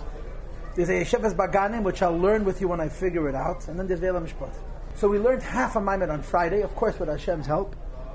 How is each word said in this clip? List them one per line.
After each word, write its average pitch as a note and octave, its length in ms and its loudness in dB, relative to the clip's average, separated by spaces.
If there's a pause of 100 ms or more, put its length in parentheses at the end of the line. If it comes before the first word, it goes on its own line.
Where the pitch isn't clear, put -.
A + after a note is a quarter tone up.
(760)
There's E3+ 140 2
a F#3 40 2
Yeshivas G3+ 400 2
Baganim, G3 480 2
which F#3 220 0
I'll F3 120 4
learn G3+ 300 4
with F#3+ 160 0
you F#3+ 60 2
when E3+ 140 0
I D#3 80 -2
figure E3+ 400 0
it C3 60 -2
out. D#3+ 320 -4
And E3+ 120 -6
then F#3+ 80 -2
there's F3+ 140 0
Ve'el F3+ 220 0
Mishpat. - 300 -8 (420)
So G#3+ 120 4
we G3+ 100 4
learned A#3+ 240 4
half A#3+ 340 0
a A3 60 0
Maimed G3 300 0
on G3+ 100 -2
Friday, F3 400 2
of G#3 140 -2
course G#3+ 240 0
with E3+ 100 -2
Hashem's C3+ 380 -2
help. F3+ 280 0 (400)